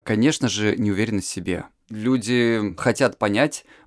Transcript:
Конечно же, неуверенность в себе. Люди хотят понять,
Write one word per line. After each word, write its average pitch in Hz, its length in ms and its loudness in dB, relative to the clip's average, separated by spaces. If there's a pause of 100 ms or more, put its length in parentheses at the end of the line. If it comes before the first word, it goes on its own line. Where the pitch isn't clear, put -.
Конечно 123 440 2
же, 104 280 0
неуверенность 104 520 -2
в - 40 -8
себе. 90 320 -6 (440)
Люди 117 680 0
хотят 123 400 0
понять, 110 460 0 (220)